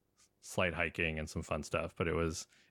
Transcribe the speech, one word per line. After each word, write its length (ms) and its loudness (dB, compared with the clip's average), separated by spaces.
slight 340 0
hiking 440 0
and 100 -2
some 140 -4
fun 200 -2
stuff. 340 -2
But 120 2
it 60 2
was, 320 0